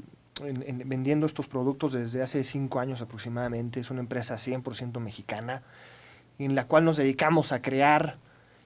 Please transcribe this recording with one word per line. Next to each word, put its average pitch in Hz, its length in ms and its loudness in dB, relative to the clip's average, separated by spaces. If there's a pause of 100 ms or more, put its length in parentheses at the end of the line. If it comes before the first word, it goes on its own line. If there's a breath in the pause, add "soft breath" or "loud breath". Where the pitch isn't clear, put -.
(400)
en, 135 220 -6
en 131 260 -8
vendiendo 135 380 2
estos 151 220 -6
productos 135 460 0
desde 120 280 -2
hace 131 220 -2
cinco 135 340 -4
años 127 240 -4
aproximadamente. 120 760 -6
Es 120 100 -6
una 131 80 -6
empresa 123 400 -6
cien 127 240 -6
por 120 140 -8
ciento 123 240 -8
mexicana, 113 640 -8 (760 loud breath)
en 139 160 0
la 123 140 2
cual 160 160 8
nos 160 120 6
dedicamos 147 540 4
a 127 100 0
crear 147 560 4 (500 soft breath)